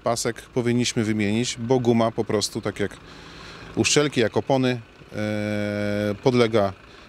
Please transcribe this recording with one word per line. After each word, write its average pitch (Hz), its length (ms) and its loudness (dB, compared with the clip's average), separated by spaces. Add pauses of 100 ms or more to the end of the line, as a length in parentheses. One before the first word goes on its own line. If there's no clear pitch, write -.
pasek 117 380 -2
powinniśmy 120 600 0
wymienić, 107 540 0
bo 123 220 2
guma 117 300 4
po 113 140 -4
prostu, 107 360 -2
tak 101 200 -6
jak 98 160 -2 (800)
uszczelki, 135 440 2
jak 104 160 0
opony, 123 440 0 (320)
e, 104 1080 -2
podlega 113 500 4 (360)